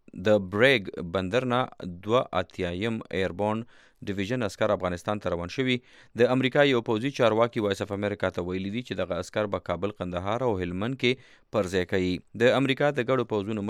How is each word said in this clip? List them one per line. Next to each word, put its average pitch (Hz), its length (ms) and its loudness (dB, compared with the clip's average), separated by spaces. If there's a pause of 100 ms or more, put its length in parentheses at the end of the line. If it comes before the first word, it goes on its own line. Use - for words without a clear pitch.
(280)
د 107 120 6 (140)
بریګ 113 500 4 (120)
بندر 95 360 0
نه 120 380 -4 (160)
دوه 120 160 2 (160)
اتیایم 92 580 -4 (220)
ایربورن 98 420 0 (480)
ډیویژن 101 380 -2
عسکر 104 280 0
افغانستان 92 520 -4
ته 90 80 0
روان 87 220 -6
شوي. 127 200 0 (440)
د 120 140 6
امریکا 131 360 4
یو 120 180 4
پوځي 120 300 0
چارواکي 113 480 4
وایس 98 180 0
اف 95 120 -6
امریکا 101 420 -2
ته 90 100 -4
ویلي 95 240 -4
دي 120 100 -6
چې 95 200 -6
دغه 87 240 -4
عسکر 104 260 -2
به 95 160 -4
کابل، 90 320 -2
قندهار 95 480 -2
او - 20 2 (120)
هلمند 98 420 -4
کې - 480 -4
پر 98 220 0
ځای 92 180 2
کوي. 92 180 2 (320)
د 117 160 6
امریکا 135 320 2
د 139 200 -2
ګډو 131 240 0
پوځونو 104 360 -2